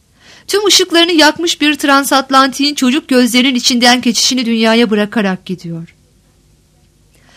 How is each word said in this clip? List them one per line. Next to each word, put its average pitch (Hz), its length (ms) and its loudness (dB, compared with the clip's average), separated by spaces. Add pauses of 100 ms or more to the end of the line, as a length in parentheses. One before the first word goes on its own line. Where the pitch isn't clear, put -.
(480)
Tüm 415 180 -2
ışıklarını 349 460 0
yakmış 311 500 0
bir 294 140 0
transatlantiğin 277 1000 0
çocuk 269 320 -2
gözlerinin 247 480 2
içinden 240 460 0
geçişini 247 440 -2
dünyaya 226 440 2
bırakarak 208 560 -2
gidiyor. 165 500 -12 (1400)